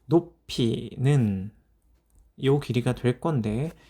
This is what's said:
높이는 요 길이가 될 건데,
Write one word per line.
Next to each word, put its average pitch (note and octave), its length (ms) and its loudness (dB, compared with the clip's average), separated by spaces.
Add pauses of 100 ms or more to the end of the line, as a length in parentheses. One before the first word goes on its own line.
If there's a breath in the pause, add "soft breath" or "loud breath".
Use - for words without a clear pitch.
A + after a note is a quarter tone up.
높이는 A#2+ 1500 0 (920)
요 C#3 160 4
길이가 A#2+ 360 -2
될 B2 240 -2
건데, C3 520 -2 (180 soft breath)